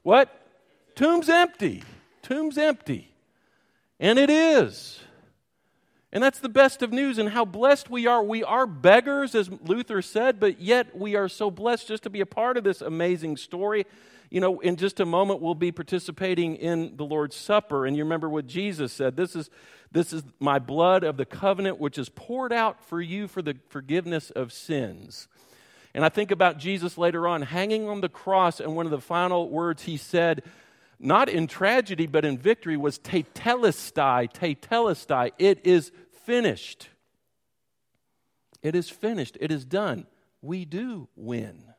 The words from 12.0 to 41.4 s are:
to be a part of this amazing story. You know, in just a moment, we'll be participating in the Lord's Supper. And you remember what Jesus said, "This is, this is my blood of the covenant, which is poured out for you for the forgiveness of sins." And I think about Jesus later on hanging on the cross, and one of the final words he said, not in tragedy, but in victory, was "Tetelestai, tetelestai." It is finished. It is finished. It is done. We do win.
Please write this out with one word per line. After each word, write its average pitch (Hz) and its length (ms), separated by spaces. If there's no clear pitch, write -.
to 214 60
be 196 120
a 185 40
part 240 300
of 233 80
this 196 180
amazing 165 540
story. 196 500
You 180 100
know, 185 220
in 175 160
just 190 240
a 185 40
moment, 180 360
we'll 165 120
be 170 200
participating 175 800
in 165 400
the 147 100
Lord's 147 300
Supper. 156 500
And 135 100
you 147 100
remember 160 240
what 151 180
Jesus 160 460
said, 131 240
"This 175 180
is, 160 140
this 165 220
is 160 100
my 139 200
blood 170 440
of 151 140
the 139 80
covenant, 196 520
which 147 200
is 131 120
poured 247 440
out 226 300
for 170 180
you 190 260
for 185 140
the 147 160
forgiveness 156 640
of 127 220
sins." - 760
And 151 120
I 160 40
think 208 220
about 175 260
Jesus 175 400
later 170 300
on 170 140
hanging 208 460
on 202 140
the 185 80
cross, 190 500
and 156 160
one 165 100
of 160 60
the 139 100
final 175 480
words 165 340
he 160 140
said, 165 440
not 208 300
in 165 180
tragedy, 196 600
but 151 180
in 139 120
victory, 165 400
was 143 200
"Tetelestai, 160 1400
tetelestai." 165 1040
It 190 260
is 180 280
finished. - 800
It 156 140
is 175 140
finished. 208 500
It 151 100
is 147 140
done. 143 440
We 175 240
do 190 500
win. 110 480